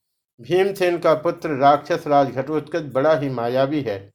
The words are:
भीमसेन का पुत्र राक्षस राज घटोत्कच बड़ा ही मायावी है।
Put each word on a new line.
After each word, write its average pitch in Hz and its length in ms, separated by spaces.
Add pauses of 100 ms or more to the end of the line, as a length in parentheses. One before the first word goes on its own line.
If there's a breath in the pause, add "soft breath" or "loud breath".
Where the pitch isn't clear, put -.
(400)
भीमसेन 180 580
का 165 160
पुत्र 165 360
राक्षस 143 560
राज 143 240
घटोत्कच 151 520
बड़ा 147 340
ही 139 120
मायावी 131 520
है। 101 340